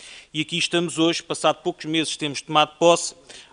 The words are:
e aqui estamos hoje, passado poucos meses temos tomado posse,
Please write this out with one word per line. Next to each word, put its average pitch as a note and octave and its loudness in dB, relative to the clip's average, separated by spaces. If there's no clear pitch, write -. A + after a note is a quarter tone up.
e D3+ -4
aqui D#3+ -6
estamos E3+ -2
hoje, E3 2
passado D3+ -2
poucos - -6
meses D#3 -2
temos C#3+ -8
tomado D3+ 0
posse, E3+ 4